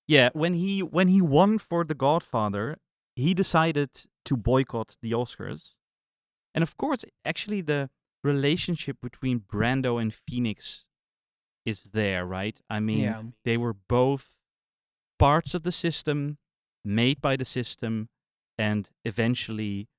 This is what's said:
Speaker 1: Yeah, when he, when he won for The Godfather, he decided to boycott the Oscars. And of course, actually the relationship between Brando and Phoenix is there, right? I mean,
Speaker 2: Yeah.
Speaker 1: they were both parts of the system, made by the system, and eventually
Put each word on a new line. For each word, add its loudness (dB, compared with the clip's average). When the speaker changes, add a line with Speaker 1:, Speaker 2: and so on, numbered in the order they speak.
Speaker 1:
Yeah, 6
when 0
he, 0
when 4
he 6
won 6
for -2
The -4
Godfather, -2
he 2
decided 2
to 0
boycott 0
the -6
Oscars. -6
And 2
of -6
course, -2
actually -4
the -2
relationship 0
between -4
Brando 0
and -2
Phoenix -6
is -6
there, 0
right? -6
I -4
mean, 0
Speaker 2:
Yeah. -2
Speaker 1:
they 0
were -2
both 0
parts 4
of -4
the -4
system, -4
made 2
by 0
the -4
system, -6
and 0
eventually -2